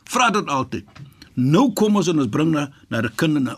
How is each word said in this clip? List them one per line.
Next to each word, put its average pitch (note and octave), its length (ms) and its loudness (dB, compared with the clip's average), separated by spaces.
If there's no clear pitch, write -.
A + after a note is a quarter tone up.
Vra A#3+ 260 0
dit F#3+ 180 -2
altyd. C3 360 -4
Nou E3 360 4
kom G#3 240 2
ons F3 120 2
en E3 100 0
ons C3+ 100 0
bring D3 220 0
na, D3 200 -2
na A#2 100 -2
'n A2+ 160 -4
kind D#3 200 0
en C3+ 120 0
'n A#2 100 -8